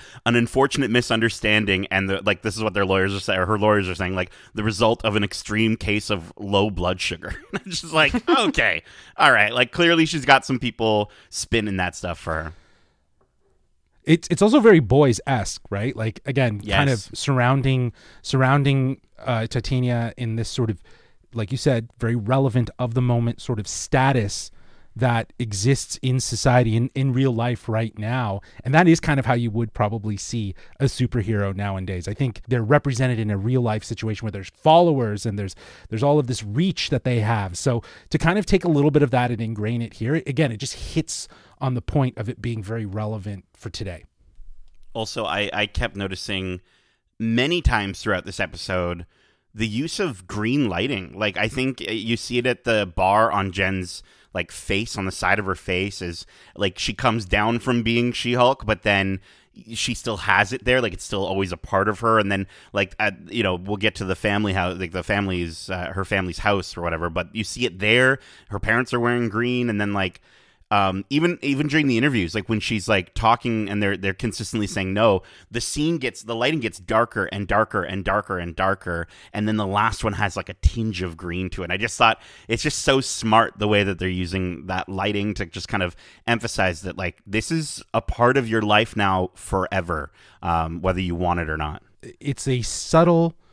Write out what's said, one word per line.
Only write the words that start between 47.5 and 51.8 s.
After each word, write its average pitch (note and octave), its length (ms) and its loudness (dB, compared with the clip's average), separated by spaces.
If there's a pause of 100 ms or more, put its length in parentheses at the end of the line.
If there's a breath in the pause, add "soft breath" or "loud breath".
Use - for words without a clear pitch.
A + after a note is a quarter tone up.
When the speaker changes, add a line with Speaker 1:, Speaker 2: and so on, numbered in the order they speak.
Speaker 1:
times G2+ 400 0
throughout G2 240 0
this G2 160 -8
episode F2 640 -4 (500)
the A2 120 -2
use B2 320 -4
of A2 280 -4
green A#2 420 0
lighting. F#2 500 -4
Like, G#2 200 -2
I G#2+ 100 0
think, B2+ 380 -4